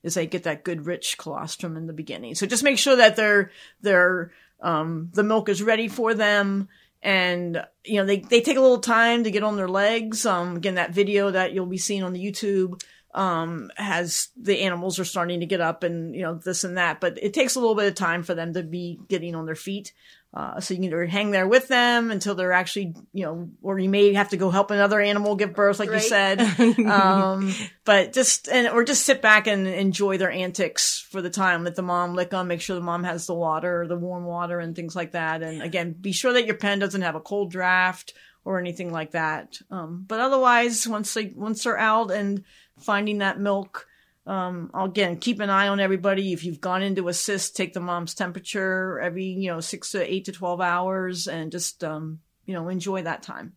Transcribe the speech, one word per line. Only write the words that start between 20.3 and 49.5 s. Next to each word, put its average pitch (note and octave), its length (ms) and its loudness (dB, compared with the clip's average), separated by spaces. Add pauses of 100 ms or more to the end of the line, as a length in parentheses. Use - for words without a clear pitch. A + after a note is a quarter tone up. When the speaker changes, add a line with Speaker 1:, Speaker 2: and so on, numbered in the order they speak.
Speaker 1:
Uh, - 260 -8
so F#3+ 140 -6
you F3+ 60 -6
can F#3+ 60 -2
either E3+ 200 -2
hang G3+ 240 -2
there F#3+ 180 2
with B3+ 200 4
them A#3+ 420 2
until G3+ 240 -2
they're F3+ 200 0
actually, F3+ 420 0 (180)
you G3 100 -8
know, E3 260 -8 (120)
or G3 160 -2
you F#3+ 100 0
may G3+ 280 6
have G3+ 140 2
to G3 80 -2
go F#3 120 2
help G3 220 2
another G3+ 280 4
animal G#3 360 2
give G3+ 180 -2
birth, G3+ 240 4
like G#3 120 -2
you A3 40 -2
Speaker 2:
Right. A3 80 2
Speaker 1:
said. G3+ 380 4 (180)
Speaker 2:
<laughs> A#3 320 6
Speaker 1:
Um, F#3+ 640 4 (320)
but G3+ 280 6
just, - 360 2
and, B3 200 4
or A#3 140 4
just C4 220 2
sit C4+ 160 4
back G#3+ 240 8
and G3 220 2
enjoy F#3+ 500 0
their F#3 140 0
antics - 800 -2
for F#3+ 100 -6
the F3+ 80 -4
time. F3+ 340 0
Let F3 120 -4
the F#3+ 80 -4
mom F3 320 -2
lick F3+ 180 -2
'em, F#3 140 -2
make E3+ 140 -2
sure F#3+ 140 -4
the F3 60 -4
mom F3 220 -4
has E3+ 240 -6
the F3+ 80 -4
water, E3+ 520 -2
the F3 80 -2
warm F3 300 -6
water F3 340 -4
and E3 160 -8
things E3+ 200 -10
like E3+ 160 -6
that. D#3+ 320 -4
And D#3+ 180 -10
again, E3+ 300 -4
be F#3 220 -6
sure B3 200 0
that A#3+ 140 2
your G#3+ 80 -2
pen G3+ 240 -2
doesn't G3 240 -2
have E3 100 -2
a D#3 80 -6
cold G3+ 300 -4
draft F#3 640 0 (280)
or F#3 160 -4
anything F3 320 -6
like D#3+ 200 -6
that. D#3+ 480 -4 (100)
Um, F3 380 -10
but A3 120 -4
otherwise, A#3+ 680 4
once G#3+ 260 -4
they, G#3+ 220 -2
once G#3+ 280 -6
they're A#3 140 0
out A3 320 2
and G3+ 340 -2 (360)
finding G#3 400 -2
that G3 200 -2
milk, G3+ 460 -2 (400)
um, F3+ 480 -6
again, F#3 440 -2
keep G#3+ 240 -2
an G3+ 80 -2
eye G3 180 4
on G3 120 0
everybody. F#3+ 540 0
If D#3 100 -6
you've E3+ 180 -8
gone F#3 200 -2
into F#3+ 280 -2
assist, F#3+ 460 -4
take F#3 180 -4
the F#3 60 -6
mom's F3 360 -6
temperature F#3 840 -4
every, F3+ 260 -4
you F#3 260 -4